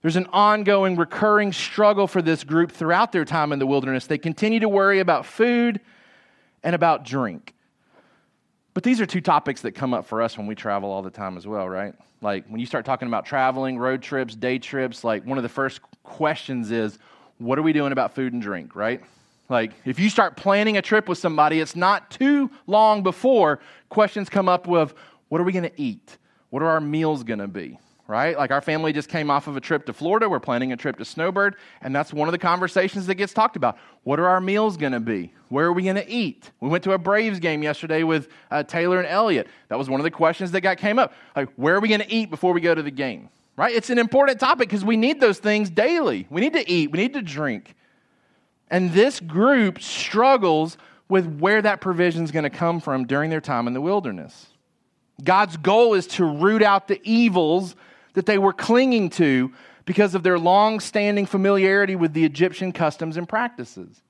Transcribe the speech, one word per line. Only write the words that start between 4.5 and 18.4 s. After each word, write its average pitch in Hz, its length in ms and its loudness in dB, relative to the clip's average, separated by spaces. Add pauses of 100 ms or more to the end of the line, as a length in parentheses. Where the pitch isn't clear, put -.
to 220 100 0
worry 196 300 2
about 180 260 2
food 240 540 0 (800)
and 170 140 0
about 156 300 2
drink. 120 480 -6 (1200)
But 175 100 -4
these 240 160 2
are 208 60 2
two 175 160 -4
topics 147 400 0
that 107 100 -6
come 127 220 -4
up 90 120 -4
for 110 160 -4
us 113 160 -4
when 104 80 -10
we 107 100 -8
travel 101 360 -4
all 98 100 -6
the 95 80 -12
time 95 280 -10
as 95 100 -16
well, 101 220 -6
right? 92 260 -8 (260)
Like, 101 260 -4
when 110 140 -10
you 123 40 -6
start - 200 -4
talking 127 240 -4
about 110 160 -4
traveling, 131 520 -2
road 127 240 -2
trips, 131 320 -6
day 123 240 -4
trips, 127 460 -8
like, 107 220 -4
one 135 120 -6
of 127 40 -4
the 117 80 -6
first 135 320 -6 (220)
questions 135 680 -4
is, 110 260 -4 (400)
"What 127 220 -2
are - 20 -2
we 156 120 2
doing 143 180 0
about 131 240 -2
food 131 160 -4
and 120 100 -6